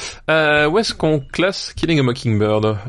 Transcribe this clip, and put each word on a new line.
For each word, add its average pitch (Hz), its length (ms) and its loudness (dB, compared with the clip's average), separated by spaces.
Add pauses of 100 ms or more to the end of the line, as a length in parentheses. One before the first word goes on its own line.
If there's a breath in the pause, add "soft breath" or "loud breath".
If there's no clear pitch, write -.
(300 loud breath)
Euh, 151 380 2
où 175 100 2
est-ce - 160 -2
qu'on 156 260 0
classe - 560 -4
Killing 160 220 0
a 139 60 4
Mockingbird ? 107 720 0 (120)